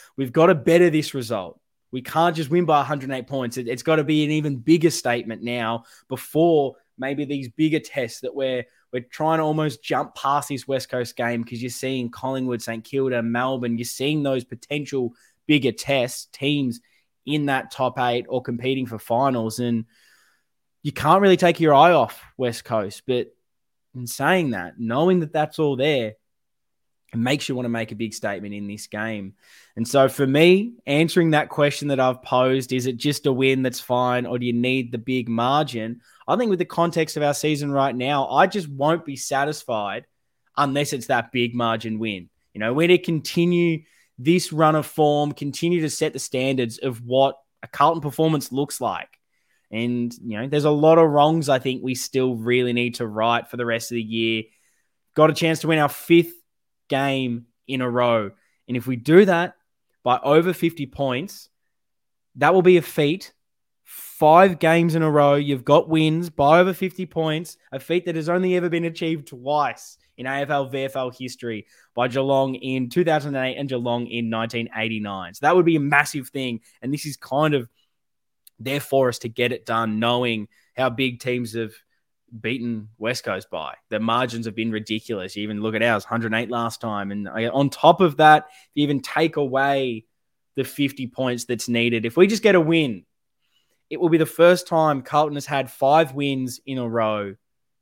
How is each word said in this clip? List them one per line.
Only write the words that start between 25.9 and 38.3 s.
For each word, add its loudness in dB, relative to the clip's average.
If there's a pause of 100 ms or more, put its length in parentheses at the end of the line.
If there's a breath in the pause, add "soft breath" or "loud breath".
it -4
makes -2
you -4
wanna -4
make -4
a -12
big -8
statement -8
in -10
this -12
game. -8 (420 soft breath)
And -4
so 4
for -2
me, 4 (120)
answering 2
that 2
question 0
that 0
I've 0
posed, 0
is -2
it -4
just -2
a 2
win 2
that's -4
fine, -2
or -4
do -4
you -2
need -2
the -8
big -4
margin? -2 (260 soft breath)
I 2
think -2
with 0
the -2
context -2
of -2
our 2
season -2
right 0
now, -2
I 4